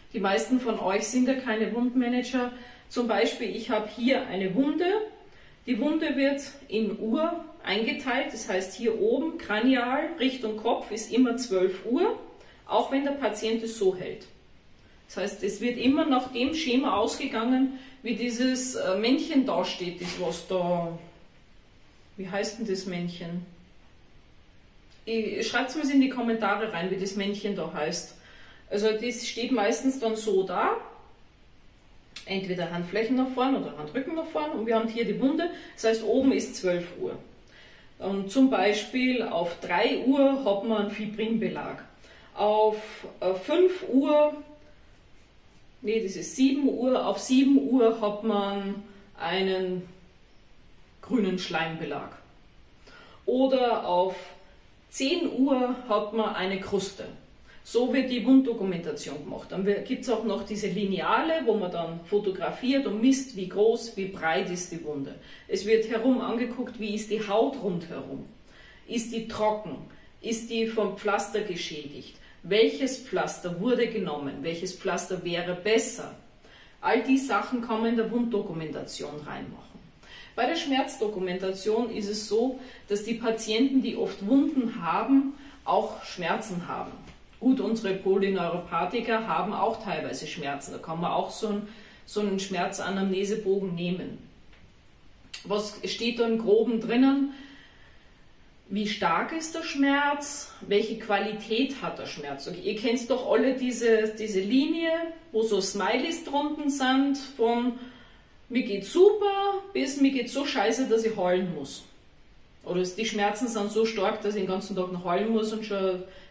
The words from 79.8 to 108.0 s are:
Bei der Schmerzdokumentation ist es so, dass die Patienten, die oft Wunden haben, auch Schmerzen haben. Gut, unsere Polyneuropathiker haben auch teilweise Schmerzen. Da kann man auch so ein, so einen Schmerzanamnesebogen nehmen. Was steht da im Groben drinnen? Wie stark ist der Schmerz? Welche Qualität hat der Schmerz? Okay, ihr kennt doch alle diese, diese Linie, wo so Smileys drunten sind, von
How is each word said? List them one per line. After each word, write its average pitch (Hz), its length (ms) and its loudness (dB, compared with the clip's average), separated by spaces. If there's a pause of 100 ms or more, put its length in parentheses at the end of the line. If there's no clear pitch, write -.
Bei 359 120 2
der 330 100 0
Schmerzdokumentation 208 1400 -2
ist 202 140 -4
es 208 180 -4
so, 240 320 2 (300)
dass 208 160 -2
die 226 100 -2
Patienten, 226 680 2
die - 140 -2
oft 196 300 -4
Wunden 247 560 2
haben, 233 520 4 (300)
auch - 380 0
Schmerzen 180 640 -4
haben. - 260 -8 (480)
Gut, 262 180 4
unsere 202 360 0
Polyneuropathiker 190 1300 0
haben 180 280 -2
auch 214 280 0
teilweise 160 440 -6
Schmerzen. 143 460 -8
Da - 60 -10
kann 165 220 -8
man 170 120 -2
auch 185 180 0
so - 180 -4
ein, 208 200 -2 (360)
so - 160 -4
einen 196 180 0
Schmerzanamnesebogen 190 1400 0
nehmen. 175 440 -4 (1300)
Was 208 420 -4
steht 233 340 -2
da 233 60 4
im 226 100 2
Groben 220 460 4
drinnen? 269 500 4 (1400)
Wie 202 180 -2
stark - 460 0
ist 320 220 -6
der 330 80 -6
Schmerz? 285 920 0 (160)
Welche 214 300 2
Qualität 214 840 -2
hat 170 180 -6
der - 60 -10
Schmerz? - 420 -10
Okay, 180 160 -10
ihr 208 140 -2
kennt 233 320 -2
doch 240 240 0
alle 254 220 4
diese, 226 640 2
diese 202 220 -2
Linie, 311 500 2 (420)
wo 220 100 2
so 208 200 2
Smileys 220 640 0
drunten 294 440 -2
sind, 269 480 2
von 233 560 0 (800)